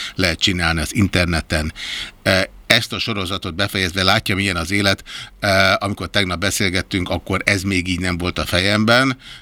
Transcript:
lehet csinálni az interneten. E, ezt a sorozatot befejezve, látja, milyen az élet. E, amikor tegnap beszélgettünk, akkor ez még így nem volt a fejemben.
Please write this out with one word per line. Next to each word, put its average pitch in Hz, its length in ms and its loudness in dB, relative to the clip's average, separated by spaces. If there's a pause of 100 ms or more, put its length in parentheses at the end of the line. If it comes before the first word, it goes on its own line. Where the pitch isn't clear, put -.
(160)
lehet 87 240 0
csinálni 85 420 0
az - 140 -4
interneten. 85 800 0 (500)
E, 95 260 2 (180)
ezt 110 260 2
a 101 60 -6
sorozatot 95 560 -4
befejezve, 95 480 0
látja, 101 320 2
milyen 95 200 0
az 82 160 -4
élet. 98 320 2 (360)
E, 98 400 4
amikor 98 280 -4
tegnap 90 320 0
beszélgettünk, 92 680 -2
akkor 92 360 -2
ez 101 180 2
még 92 240 0
így 90 120 -2
nem 90 180 -2
volt 87 220 -4
a 76 60 -2
fejemben. 107 720 2 (240)